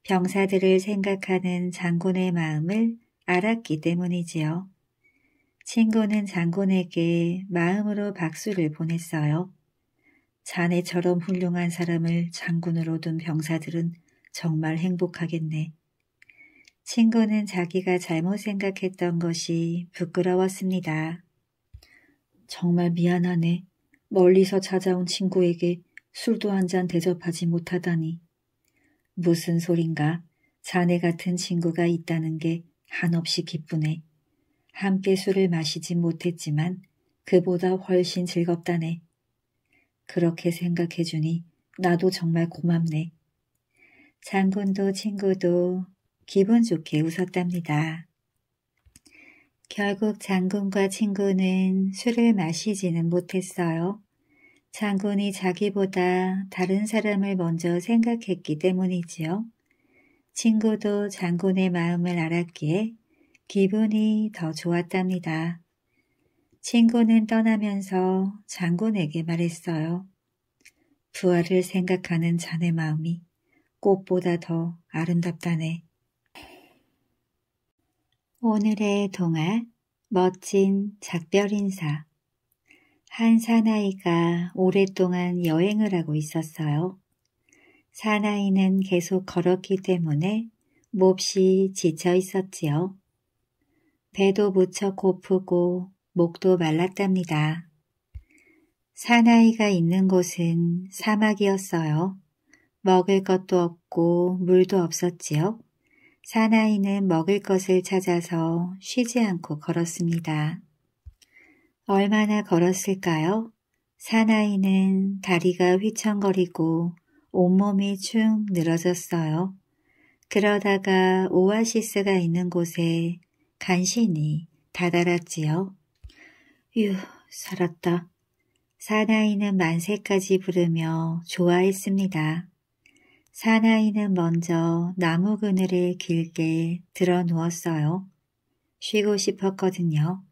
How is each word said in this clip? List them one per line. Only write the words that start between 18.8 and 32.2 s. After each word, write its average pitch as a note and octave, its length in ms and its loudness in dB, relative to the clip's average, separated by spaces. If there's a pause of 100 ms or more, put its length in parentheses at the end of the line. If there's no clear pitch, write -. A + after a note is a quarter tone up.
것이 E3+ 760 -4
부끄러웠습니다. F3+ 1300 -2 (1200)
"정말 F3 460 0
미안하네. F3 720 0 (460)
멀리서 F#3+ 500 6
찾아온 F#3 460 -2
친구에게 F3 760 0 (320)
술도 A3 400 -2
한 F#3+ 160 0
잔 F3+ 200 0
대접하지 E3+ 580 -2
못하다니." E3+ 720 -2 (960)
"무슨 E3+ 440 0
소린가? E3+ 640 0 (400)
자네 F3 380 0
같은 F3 380 -2
친구가 E3+ 480 -2
있다는 E3 520 -2